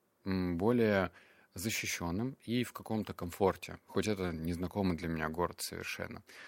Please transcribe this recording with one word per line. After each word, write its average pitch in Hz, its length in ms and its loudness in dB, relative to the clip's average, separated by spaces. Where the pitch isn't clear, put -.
м, 92 340 0
более 104 520 4
защищённым 101 880 -2
и 120 200 0
в - 80 -8
каком-то 107 420 -4
комфорте. - 720 0
Хоть 98 220 0
это 92 240 0
незнакомый 87 640 2
для 82 120 -4
меня 80 200 0
город 85 320 -2
совершенно. - 640 -6